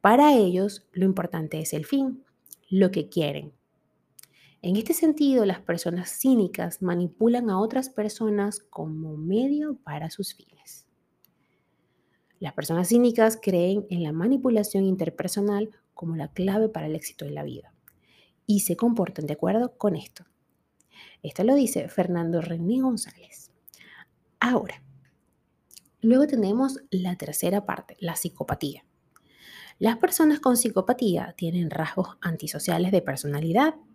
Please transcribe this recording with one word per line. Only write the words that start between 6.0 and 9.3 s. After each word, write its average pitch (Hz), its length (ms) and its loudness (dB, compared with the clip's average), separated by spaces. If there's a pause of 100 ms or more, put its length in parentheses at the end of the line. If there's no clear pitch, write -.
cínicas 190 720 0
manipulan 196 720 0
a 185 80 2
otras 262 320 -2
personas 208 680 -2
como 156 580 -10
medio 262 600 -2